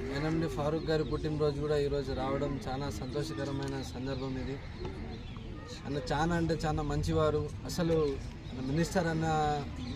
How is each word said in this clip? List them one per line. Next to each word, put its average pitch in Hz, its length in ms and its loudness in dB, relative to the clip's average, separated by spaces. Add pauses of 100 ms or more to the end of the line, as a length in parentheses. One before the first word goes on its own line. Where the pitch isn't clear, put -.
(180)
ఎన్ఎండి 160 300 2
ఫారూక్ 151 420 0
గారి 156 140 4
పుట్టినరోజు 151 580 0
కూడా 151 240 4
ఈరోజు 139 340 0
రావడం 139 320 0 (160)
చాలా 135 220 -2 (100)
సంతోషకరమైన 139 760 -2 (180)
సందర్భం 131 400 -2 (100)
ఇది. 135 120 -4 (1300)
అన్న 139 120 -2 (140)
చాలా 160 300 4
అంటే 160 140 2 (100)
చాలా 156 160 2 (100)
మంచివారు. 151 500 4 (280)
అసలు 165 280 2 (560)
మన 135 180 -6
మినిస్టర్ 165 420 2
అన్న 160 140 2 (680)